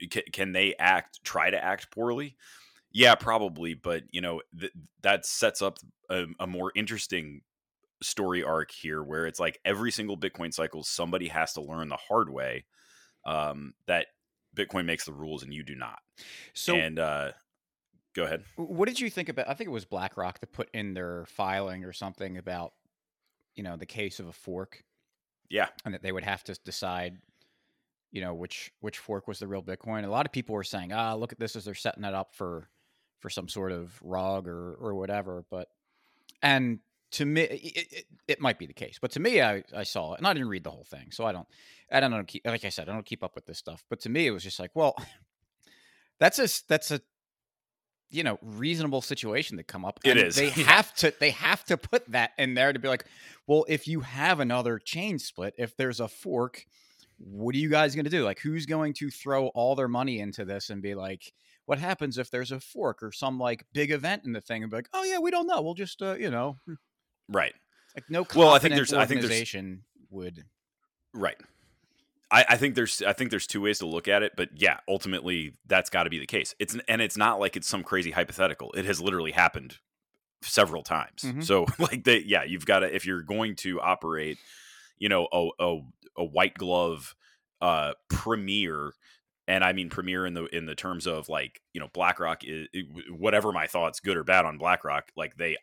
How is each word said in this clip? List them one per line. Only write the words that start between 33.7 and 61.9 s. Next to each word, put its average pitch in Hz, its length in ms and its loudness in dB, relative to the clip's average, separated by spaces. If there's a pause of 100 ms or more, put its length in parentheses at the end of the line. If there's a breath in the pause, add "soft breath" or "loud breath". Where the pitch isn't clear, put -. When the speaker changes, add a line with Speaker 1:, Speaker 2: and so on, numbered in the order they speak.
Speaker 2:
of 87 320 -10
rug 92 440 -2
or, 87 260 -10
or 107 220 -8
whatever." 95 540 -6
But, 90 200 -8 (720)
and 131 380 2 (340)
to 147 120 -2
me, 156 180 2
it, 165 480 -6
it, 180 140 -14 (220)
it 147 140 0
might 123 180 0
be 87 60 -10
the 69 80 -18
case, - 280 -12
but 123 100 -4
to 147 80 -6
me, 185 220 4
I, 104 220 2 (120)
I 104 80 -6
saw 85 300 -6
it, - 40 -10
and 180 100 -2
I 196 60 2
didn't 131 160 -2
read 92 140 -6
the 78 80 -10
whole - 120 -18
thing, - 280 -20
so 117 140 -6
I 110 60 0
don't, 87 160 -10 (440 loud breath)
I 139 80 6
don't 135 120 4
know, 107 120 -2
keep, - 220 -12
like 113 200 -2
I 98 40 -4
said, 85 200 -8
I 101 40 -6
don't 110 120 -8
keep - 180 -10
up 90 120 -10
with - 100 -18
this 82 140 -14
stuff. - 300 -14
But - 120 -8
to 110 80 -8
me, 156 180 2
it 120 40 2
was 92 120 -6
just 98 160 -10
like, 92 160 -8
well, 156 200 4 (640 loud breath)
<laughs> - 600 -20
that's 185 200 6
a 269 40 6
s-, - 240 0
that's 156 240 2
a, 147 100 -2 (1080)
you 160 140 -4
know, 113 180 0
reasonable 135 600 -2
situation 120 560 -4
to 82 60 -12
come 92 220 -10
up. 98 180 -8
Speaker 1:
It 135 80 8
Speaker 2:
And 117 160 8
Speaker 1:
is. 85 80 0
Speaker 2:
they 143 120 4
Speaker 1:
<laughs> 135 80 -2
Yeah. 151 100 2
Speaker 2:
have 190 300 8
to, 156 240 2
they 147 120 4
have 170 340 0
to 175 120 2
put - 340 -2
that 117 260 2
in 127 160 0
there 131 200 4
to 131 60 -4
be 131 80 -4
like, 127 180 0 (420 loud breath)
"Well, 151 200 6
if 156 200 -2
you 156 140 -2
have 139 380 0
another 120 400 2
chain 185 400 -4
split, - 380 -8
if 117 200 -6
there's 127 220 -2
a 113 80 -2
fork, - 580 -4 (520 soft breath)
what 104 380 -6
are 139 40 2
you 151 100 0
guys 151 260 6
gonna 151 140 -2
do? 160 140 2
Like, 98 160 0
who's 156 260 -2
going 156 280 -2
to 143 160 -6
throw 135 400 0
all 127 260 2
their 131 120 2
money 123 320 0
into 101 260 -6
this 98 240 -6
and 98 120 -8
be 101 140 -4
like, 95 380 -8 (320 soft breath)
what 139 140 0
happens 151 380 -4